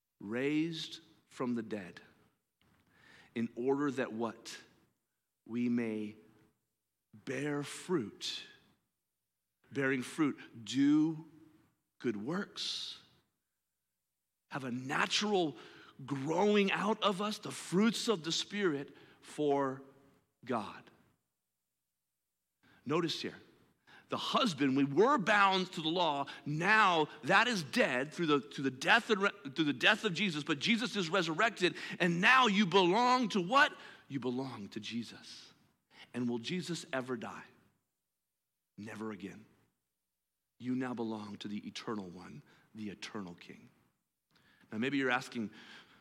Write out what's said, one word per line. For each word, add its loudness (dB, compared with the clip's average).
"Raised -4
from -2
the -4
dead, -10
in -2
order 0
that" -2
what? -8
"We -4
may -4
bear -4
fruit." -4
Bearing -2
fruit, 0
do 4
good -4
works. -6
Have -8
a -4
natural 0
growing 2
out 0
of 2
us, -2
the -10
fruits 2
of 0
the -2
Spirit -2
for 0
God. -6
Notice -2
here, -8
the -4
husband, 2
we 4
were 6
bound 4
to -8
the -2
law, 2
now 4
that 6
is 0
dead 2
through -2
the, 6
through -8
the 2
death 2
and 2
re-, -2
through 0
the 2
death 4
of 0
Jesus, -2
but -2
Jesus 0
is -2
resurrected, 0
and 2
now 6
you 4
belong 4
to 0
what? 4
You -4
belong -6
to -8
Jesus. -12
And -4
will -2
Jesus -6
ever -4
die? -12
Never -10
again. -14
You -4
now -4
belong -6
to -12
the -8
eternal -8
one, -16
the -10
eternal -12
King. -20
Now, -6
maybe 0
you're 2
asking, -4